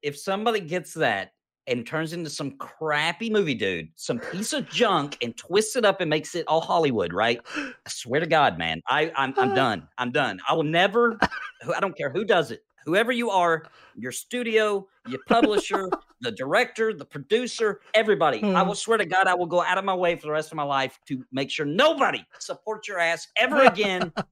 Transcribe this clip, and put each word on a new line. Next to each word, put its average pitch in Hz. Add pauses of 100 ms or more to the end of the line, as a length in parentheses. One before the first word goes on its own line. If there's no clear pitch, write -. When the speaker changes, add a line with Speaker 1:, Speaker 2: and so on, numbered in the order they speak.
Speaker 1:
if 143
somebody 208
gets 175
that 107 (340)
and 123
turns 160
into 170
some 139
crappy 160
movie 190
dude, 92
some 127
piece 202
of 269
junk, 175
and 117
twists -
it 226
up 185
and 160
makes 151
it 170
all 160
Hollywood, 131
right? 113 (160)
I 277
swear 131
to 170
God, 143
man, 82
I, 156
I'm, 135
I'm -
Speaker 2:
<laughs> -
Speaker 1:
done. 117
I'm 123
done. 120
I 139
will 160
never, 202 (440)
who, 170
I 160
don't 190
care 143
who 190
does 170
it. - (220)
Whoever 208
you 233
are, 170 (320)
your 127
studio, 220 (220)
your -
publisher, 226 (160)
Speaker 2:
<laughs> -
Speaker 1:
the 117
director, 220
the 147
producer, 214 (140)
everybody. 180
I 185
will 180
Speaker 2:
Hmm. -
Speaker 1:
swear 220
to 196
God, 185
I 180
will 180
go 170
out 180
of 196
my 190
way 175
for 151
the 151
rest 151
of 160
my 151
life 135 (100)
to 131
make 135
sure 156
nobody 214 (180)
supports -
your 196
ass 165 (120)
ever 269
again 185 (200)